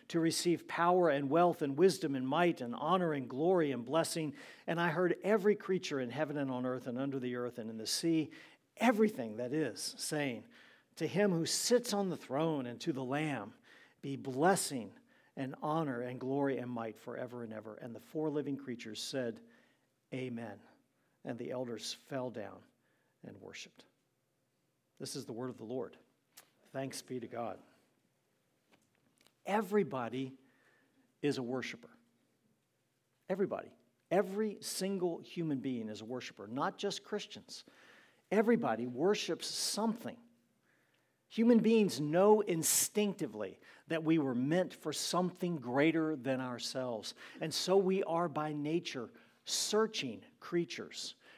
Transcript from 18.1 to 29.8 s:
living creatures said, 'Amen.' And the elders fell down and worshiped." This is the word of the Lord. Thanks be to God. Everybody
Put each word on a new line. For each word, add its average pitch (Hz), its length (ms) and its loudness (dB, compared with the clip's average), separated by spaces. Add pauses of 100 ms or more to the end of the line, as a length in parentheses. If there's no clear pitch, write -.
living 143 300 -2
creatures 113 440 -8
said, 120 380 -4 (720)
'Amen.' 117 480 -8 (640)
And 120 140 -6
the 123 120 -8
elders 120 440 -6
fell 127 340 -8
down 101 340 -12 (600)
and - 180 -16
worshiped." - 460 -18 (1120)
This 139 180 -10
is 131 80 -8
the 123 80 -10
word 123 160 -6
of 123 80 -10
the - 80 -14
Lord. 123 320 -8 (760)
Thanks 135 300 -6
be 127 180 -8
to 113 80 -8
God. 117 340 -8 (1800)
Everybody 139 880 0 (840)